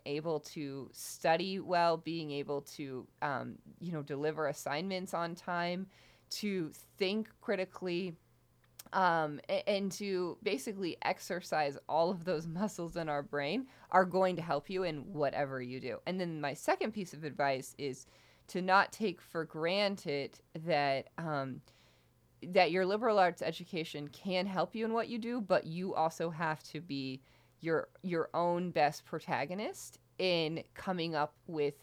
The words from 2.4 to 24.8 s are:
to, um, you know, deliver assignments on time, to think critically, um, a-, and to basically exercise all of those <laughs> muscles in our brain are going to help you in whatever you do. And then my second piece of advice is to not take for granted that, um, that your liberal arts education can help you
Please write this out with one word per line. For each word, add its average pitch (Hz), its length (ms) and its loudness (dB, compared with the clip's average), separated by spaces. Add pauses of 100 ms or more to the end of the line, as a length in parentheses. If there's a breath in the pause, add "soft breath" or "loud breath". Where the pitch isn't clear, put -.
to, 135 440 -8 (160)
um, 127 340 -2 (240)
you 175 120 -6
know, 156 100 -2
deliver 151 460 -2
assignments 180 680 -4
on 170 220 -2
time, 175 500 -2 (460 loud breath)
to 190 400 -2 (260)
think 208 320 0 (100)
critically, 185 760 -2 (760)
um, 160 540 4
a-, - 220 0
and 196 220 2
to 185 500 -2
basically 196 640 -2
exercise 156 720 0 (100)
all 165 220 4
of 180 140 -4
those 165 240 -2
<laughs> 165 120 -6
muscles 170 360 -2
in 160 140 -2
our 143 120 2
brain 143 460 -2 (240 loud breath)
are 185 140 10
going 185 320 4
to 160 40 -4
help 160 300 -2
you 185 120 0
in 156 160 -2 (140)
whatever 135 480 0
you 123 180 -8
do. 123 180 -4 (100)
And 185 120 -2
then 170 220 -4
my 143 140 -2
second 302 380 0
piece 202 200 -6
of 151 100 -12
advice 135 540 0
is 135 300 -6 (400 loud breath)
to 180 140 -4
not 185 300 6
take 196 300 -4
for 165 240 -6
granted 170 920 -2 (280)
that, 143 420 2 (100)
um, 139 440 -2 (840 soft breath)
that 180 260 6
your 185 160 4
liberal 214 320 4
arts 175 240 6
education 165 680 -4
can 185 360 -2
help 185 300 0
you 220 80 -2